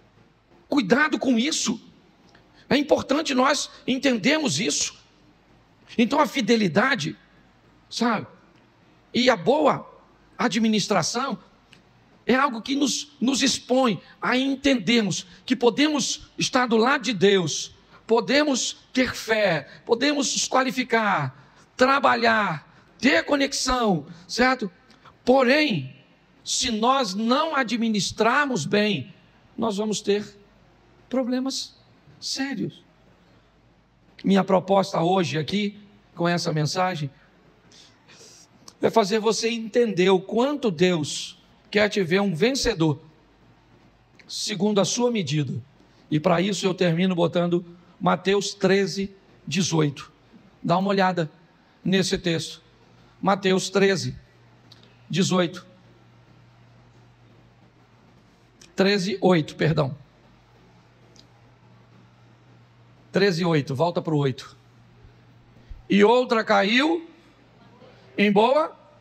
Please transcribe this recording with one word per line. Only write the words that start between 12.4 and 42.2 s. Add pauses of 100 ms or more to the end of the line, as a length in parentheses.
que
nos,
nos
expõe (220)
a
entendermos (220)
que
podemos
estar
do
lado
de
Deus, (300)
podemos (160)
ter
fé, (160)
podemos
nos
qualificar, (420)
trabalhar, (280)
ter
conexão, (220)
certo? (540)
Porém, (480)
se
nós
não
administrarmos
bem, (460)
nós
vamos
ter (720)
problemas (440)
sérios. (1400)
Minha
proposta
hoje
aqui, (320)
com
essa
mensagem, (1700)
é
fazer
você
entender
o
quanto
Deus (300)
quer
te
ver